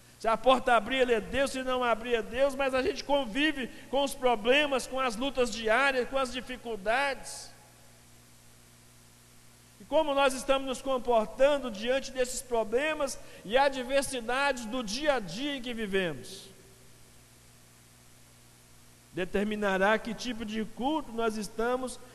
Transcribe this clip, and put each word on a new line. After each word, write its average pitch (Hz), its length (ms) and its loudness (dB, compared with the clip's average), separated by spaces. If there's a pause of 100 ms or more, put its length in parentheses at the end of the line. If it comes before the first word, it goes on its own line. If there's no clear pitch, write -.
(200)
Se 208 80 -4
a 226 80 4
porta 254 380 4
abrir, 233 280 4
Ele 247 120 4
é 214 80 4
Deus. 190 300 0
Se 262 100 -4
não 254 220 0
abrir, 240 320 0
é 220 60 2
Deus. 247 340 0
Mas 269 180 0
a 262 80 2
gente 277 220 -2
convive 269 640 0 (220)
com 277 140 2
os 269 120 -4
problemas, 254 720 2
com 262 120 -4
as 254 160 -2
lutas 247 360 -2
diárias, 233 580 2
com 269 80 -2
as 262 140 -2
dificuldades. 240 1200 -4 (2250)
E 190 40 -20
como 285 300 2
nós 277 180 4
estamos 269 340 0
nos 254 140 -4
comportando 254 880 2
diante 240 420 -2
desses 247 300 -4
problemas 262 800 -2 (240)
e 214 140 2
adversidades 262 1080 0
do 254 180 -4
dia 269 320 0
a 240 40 0
dia 226 360 -6
em 262 60 -8
que 240 120 -8
vivemos, 190 720 -4 (2750)
determinará 202 840 2
que 220 140 -6
tipo 233 300 -8
de 220 220 -4
culto 269 460 -2
nós 226 260 0
estamos 240 640 -4 (160)